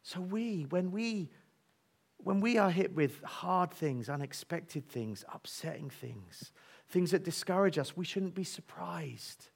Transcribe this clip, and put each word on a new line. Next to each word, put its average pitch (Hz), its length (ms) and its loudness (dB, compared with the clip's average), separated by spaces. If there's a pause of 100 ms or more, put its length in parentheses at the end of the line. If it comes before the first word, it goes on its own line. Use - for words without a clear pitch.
So - 160 -8
we, 196 440 0
when 180 280 2
we, 214 380 -2 (880)
when 196 240 2
we 233 160 4
are 196 120 8
hit 180 240 2
with 147 300 2
hard 180 480 2
things, 131 380 -2
unexpected 143 800 -6
things, 110 340 -4 (100)
upsetting - 560 -8
things, 113 640 -14 (380)
things 180 220 4
that 185 120 4
discourage 180 540 4
us, 139 180 -2
we 180 80 -2
shouldn't 185 320 -2
be 190 80 -2
surprised - 1120 -8